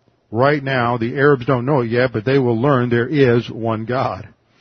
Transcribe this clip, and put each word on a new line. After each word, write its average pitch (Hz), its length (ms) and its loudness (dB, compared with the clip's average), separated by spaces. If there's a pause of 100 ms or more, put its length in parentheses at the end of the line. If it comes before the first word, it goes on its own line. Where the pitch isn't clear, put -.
(300)
right 139 340 0
now, 123 360 0
the 117 160 -4
Arabs 139 320 2
don't 123 180 0
know 139 160 0
it 117 80 -4
yet, 120 240 0
but 107 120 -4
they 135 120 2
will 120 240 0
learn 127 280 2
there 117 180 0
is 123 420 2
one 110 360 -6
God. 117 440 -6 (320)